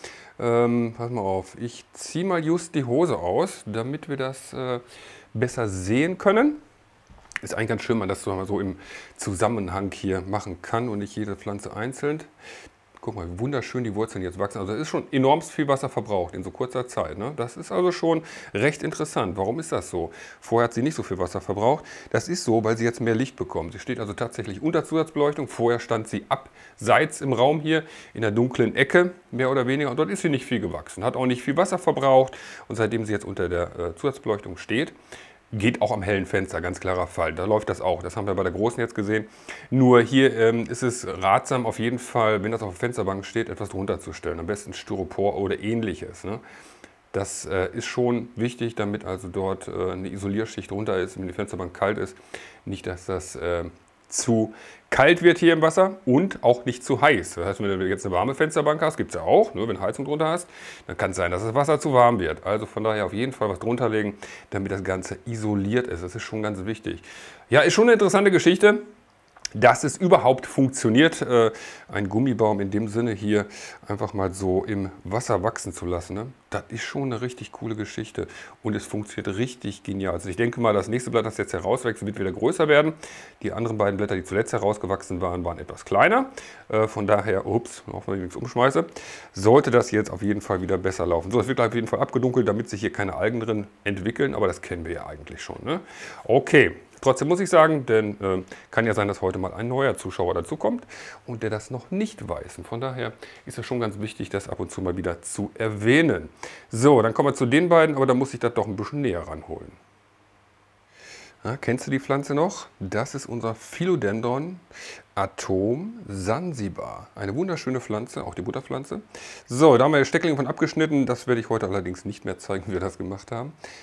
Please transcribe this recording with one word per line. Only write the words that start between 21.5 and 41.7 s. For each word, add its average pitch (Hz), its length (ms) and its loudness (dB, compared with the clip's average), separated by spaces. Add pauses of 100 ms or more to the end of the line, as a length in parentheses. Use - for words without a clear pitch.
Das - 180 -2
ist 180 160 -4
so, 113 180 2
weil 110 140 2
sie 113 80 -2
jetzt 117 160 -2
mehr 113 140 2
Licht 127 220 -2
bekommt. 85 360 -6
Sie 101 60 -12
steht 120 220 -6
also 104 120 -6
tatsächlich 104 480 -8
unter 156 240 0
Zusatzbeleuchtung. 151 640 0
Vorher 117 320 2
stand 110 280 -2
sie - 200 -6
abseits - 920 0
im 135 100 0
Raum 135 300 4
hier 156 220 0 (280)
in - 80 -8
der 107 120 0
dunklen 120 440 2
Ecke, 175 360 4 (180)
mehr 127 200 0
oder 131 160 2
weniger. 139 240 0
Und 120 60 -4
dort 160 140 0
ist 196 100 -6
sie 175 80 0
nicht 139 160 0
viel 117 160 -2
gewachsen, 85 420 -8
hat 120 140 0
auch 127 80 0
nicht 127 160 0
viel 139 160 -2
Wasser 185 220 2
verbraucht. 135 580 4 (320)
Und 110 80 -6
seitdem 110 300 0
sie 104 80 -2
jetzt 101 100 -4
unter 95 240 -4
der, 87 300 -2
äh, 85 160 -4
Zusatzbeleuchtung 107 640 -4
steht, 120 340 -2 (600)
geht 110 300 2
auch 110 80 2
am 107 100 0
hellen 95 260 0
Fenster, 92 340 -2
ganz 87 180 -6
klarer 92 300 -2
Fall. 80 240 -2
Da 87 120 -4
läuft 107 260 2
das 92 100 -4
auch. 87 240 -2
Das 90 120 -8
haben 104 120 -4
wir 95 60 0
bei 95 100 -2
der 90 80 0
großen 110 260 0
jetzt 117 160 -4
gesehen. 107 320 -2 (420)
Nur 127 320 8
hier, 127 360 6
ähm, 113 320 4
ist 117 160 -6
es 120 200 -2
ratsam, 104 640 2
auf 110 140 -6